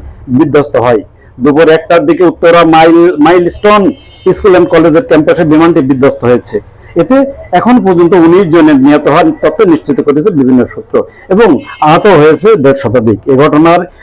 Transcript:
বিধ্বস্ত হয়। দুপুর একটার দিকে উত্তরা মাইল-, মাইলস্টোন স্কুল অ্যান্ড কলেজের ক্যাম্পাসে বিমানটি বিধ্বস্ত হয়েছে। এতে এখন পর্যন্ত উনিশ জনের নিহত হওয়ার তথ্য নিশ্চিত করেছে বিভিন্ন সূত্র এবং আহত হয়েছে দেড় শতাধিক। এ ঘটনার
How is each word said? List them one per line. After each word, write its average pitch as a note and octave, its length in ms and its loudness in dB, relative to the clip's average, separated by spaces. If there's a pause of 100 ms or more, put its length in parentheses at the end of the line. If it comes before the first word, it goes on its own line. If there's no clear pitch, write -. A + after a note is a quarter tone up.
(280)
বিধ্বস্ত C#3+ 480 -2
হয়। A#2 240 0 (400)
দুপুর D3 280 0
একটার D#3+ 380 0
দিকে E3+ 180 0
উত্তরা E3+ 400 2
মাইল-, E3 540 2
মাইলস্টোন F3+ 760 0 (400)
স্কুল - 180 -2
অ্যান্ড F3 180 2
কলেজের E3 380 0
ক্যাম্পাসে D#3+ 380 0
বিমানটি D#3+ 360 0
বিধ্বস্ত C3+ 440 -2
হয়েছে। A#2 360 -4 (340)
এতে B3+ 300 0 (280)
এখন G#3 320 0
পর্যন্ত F3 300 0
উনিশ F3 340 2
জনের D#3 280 2
নিহত C#3+ 320 0
হওয়ার D#3+ 220 0 (120)
তথ্য D#3+ 200 -2
নিশ্চিত D3+ 380 -2
করেছে D3+ 300 -2
বিভিন্ন B2+ 360 0
সূত্র - 360 -6 (260)
এবং F#3 300 2 (220)
আহত E3 260 0
হয়েছে D#3+ 500 2
দেড় C3+ 180 0
শতাধিক। A2+ 520 -2
এ C#3 100 0
ঘটনার D3+ 420 2 (240)